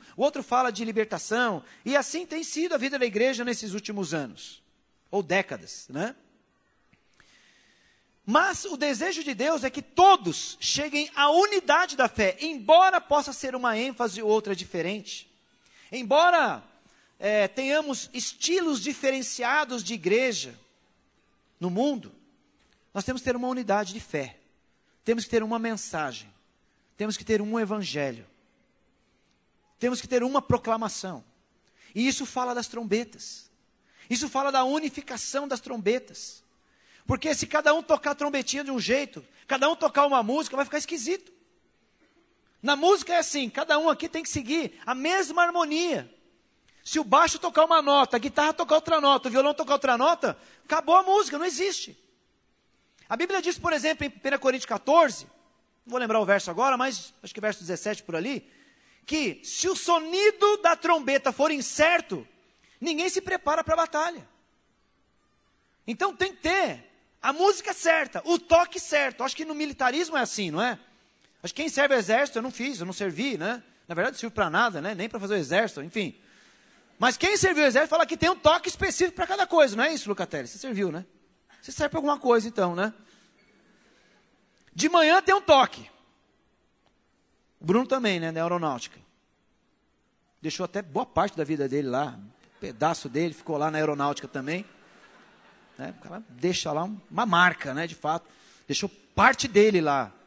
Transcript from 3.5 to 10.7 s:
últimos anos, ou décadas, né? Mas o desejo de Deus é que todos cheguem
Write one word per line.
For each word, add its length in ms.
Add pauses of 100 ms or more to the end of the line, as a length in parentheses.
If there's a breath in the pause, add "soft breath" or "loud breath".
últimos 400
anos, 480 (520)
ou 100
décadas, 680
né? 280 (2000 soft breath)
Mas 380
o 120
desejo 460
de 100
Deus 300
é 80
que 120
todos 760
cheguem 560